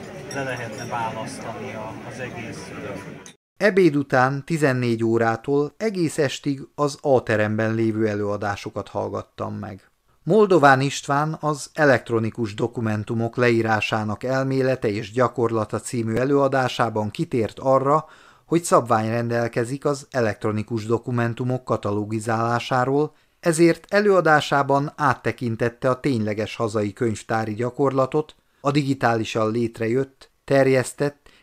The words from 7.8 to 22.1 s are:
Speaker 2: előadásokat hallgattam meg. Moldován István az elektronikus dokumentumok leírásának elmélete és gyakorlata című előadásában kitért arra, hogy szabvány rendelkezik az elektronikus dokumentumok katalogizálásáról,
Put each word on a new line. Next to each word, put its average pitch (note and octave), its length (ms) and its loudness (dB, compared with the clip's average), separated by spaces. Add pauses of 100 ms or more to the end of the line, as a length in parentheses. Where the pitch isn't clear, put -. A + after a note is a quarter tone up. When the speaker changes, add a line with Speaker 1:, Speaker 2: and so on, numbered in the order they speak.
Speaker 2:
előadásokat G#2 800 -4
hallgattam G#2 680 -6
meg. G2 360 -12 (320)
Moldován D#3 580 6
István C#3+ 580 -2
az D3+ 340 -4
elektronikus A2+ 800 0
dokumentumok A2+ 840 -4
leírásának A2 880 0
elmélete C3 640 0
és G2+ 240 -4
gyakorlata A2+ 680 0
című A2+ 360 -4
előadásában B2+ 960 0
kitért - 480 -4
arra, C3+ 460 2 (400)
hogy E3+ 180 0
szabvány A#2 460 2
rendelkezik A#2 760 -2
az C#3 260 -2
elektronikus G#2+ 760 -2
dokumentumok A#2+ 800 -2
katalogizálásáról, A#2 1500 -2 (240)